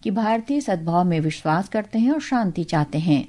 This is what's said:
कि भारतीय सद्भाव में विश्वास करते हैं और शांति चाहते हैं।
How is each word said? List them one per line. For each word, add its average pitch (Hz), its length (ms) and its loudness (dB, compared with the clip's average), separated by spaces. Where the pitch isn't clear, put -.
कि 220 80 -2
भारतीय 226 500 0
सद्भाव 175 440 0
में 170 160 2
विश्वास 160 480 -2
करते 214 300 -4
हैं 240 120 4
और 302 100 0
शांति 196 440 -2
चाहते 156 340 0
हैं। 156 300 2